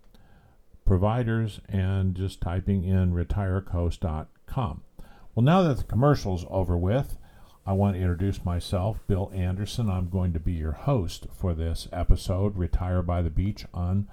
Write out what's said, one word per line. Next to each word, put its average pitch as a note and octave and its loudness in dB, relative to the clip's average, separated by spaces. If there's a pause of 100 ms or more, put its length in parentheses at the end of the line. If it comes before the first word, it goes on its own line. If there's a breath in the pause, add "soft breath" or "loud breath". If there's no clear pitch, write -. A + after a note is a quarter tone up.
(840 soft breath)
providers A2 2
and F#2+ 0
just F#2+ -4
typing F#2 0
in F#2 4
retirecoast F2 0
dot D#2 -4 (160)
com. F#2+ -6 (520 loud breath)
Well, A2+ 4
now F3 6
that D3 2
the - -4
commercial's G#2+ 2
over F2 0
with, G#2 0 (480 soft breath)
I G2 -2
want G2 2
to F2+ -4
introduce F#2 0
myself, F2+ -2
Bill G2 0
Anderson. F#2+ -2
I'm F#2 -2
going F2+ 0
to E2 -2
be F2+ -2
your D#2 -4
host G2 -2
for F2+ -2
this E2 -4
episode, F#2+ 2
Retire F2+ 0
by F2 0
the E2+ 0
Beach F#2 -2
on F#2 -2